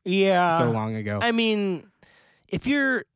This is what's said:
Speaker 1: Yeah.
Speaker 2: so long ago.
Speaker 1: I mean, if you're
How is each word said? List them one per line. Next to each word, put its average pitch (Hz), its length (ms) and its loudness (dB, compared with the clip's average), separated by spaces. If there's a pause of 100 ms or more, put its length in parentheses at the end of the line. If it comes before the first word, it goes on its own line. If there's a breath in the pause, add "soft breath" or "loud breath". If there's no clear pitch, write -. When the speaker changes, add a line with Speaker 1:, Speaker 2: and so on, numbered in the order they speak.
Speaker 1:
Yeah. 180 540 2
Speaker 2:
so 120 120 2
long 110 240 -2
ago. 104 260 -4
Speaker 1:
I 233 120 0
mean, 208 580 -2 (580 soft breath)
if - 180 -6
you're 269 380 0 (120)